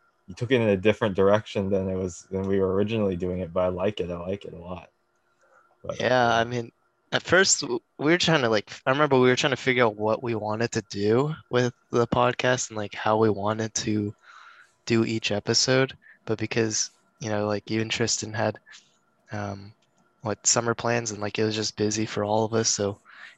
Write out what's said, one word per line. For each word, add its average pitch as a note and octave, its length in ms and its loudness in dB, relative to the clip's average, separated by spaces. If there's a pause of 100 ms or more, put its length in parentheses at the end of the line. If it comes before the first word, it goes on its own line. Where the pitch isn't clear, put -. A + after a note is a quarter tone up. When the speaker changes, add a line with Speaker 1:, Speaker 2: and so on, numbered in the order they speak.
(260)
Speaker 1:
you F#2+ 100 -18
took A#2+ 160 -4
it B2+ 80 4
in A2+ 80 2
a G2+ 80 6
different G#2 400 2
direction G2+ 540 2
than F#2+ 180 0
it F#2 80 -2
was, F#2 340 -6
than F#2+ 200 -4
we G2 100 2
were F#2 140 2
originally G#2 420 0
doing F2+ 240 -4
it, E2+ 140 -8
but F#2 80 0
I F#2 80 2
like F#2 320 -2
it. F2 100 -6
I E2+ 60 -8
like F#2 260 -8
it E2 100 -14
a D#2+ 40 -16
lot. E2+ 320 -14 (920)
But, - 200 -8
Speaker 2:
Yeah, B2 260 4
Speaker 1:
uh, A#2 140 2
Speaker 2:
I - 20 2
mean, A#2+ 260 -6 (440)
at B2+ 100 0
first F#3+ 380 4
w-, B2 180 -4 (180)
we C#3+ 140 2
were F3 60 4
trying E3 240 2
to, A#2 80 2
like, G#2+ 200 0 (160)
I - 40 0
remember C#3 280 4
we B2+ 120 6
were B2 80 4
trying D3 140 2
to B2+ 40 0
figure B2+ 300 2
out G#2+ 100 0
what G#2+ 260 0
we A#2 140 -4
wanted G#2+ 380 -2
to A2+ 160 0
do A2+ 440 2 (160)
with A#2+ 240 2 (180)
the A#2+ 160 4
podcast B2 640 0
and, A2 40 -10
like, G#2 180 -8
how A2 220 0
we A2 140 4
wanted G#2+ 460 -2
to G#2+ 380 -2 (720)
do A2+ 200 2
each A2+ 260 -4
episode. B2+ 640 0 (280)
But A2 140 -4
because, A2 520 -2 (300)
you A#2 80 -8
know, G#2 180 -2
like, G#2 220 -4
you A2 100 -2
and A2 100 -4
Tristan G#2+ 440 -2
had, G#2+ 260 -2 (720)
um, G2+ 400 -10 (520)
what, G#2 220 -4
summer A#2 300 2
plans A#2 360 -2
and, G#2 100 -8
like, G#2 180 -6
it A2 60 2
was G#2+ 100 0
just G#2+ 220 -4
busy G#2+ 280 0
for G#2 200 -4
all G#2+ 180 2
of A2 100 -4
us, A2+ 140 2
so G2+ 320 -2 (380)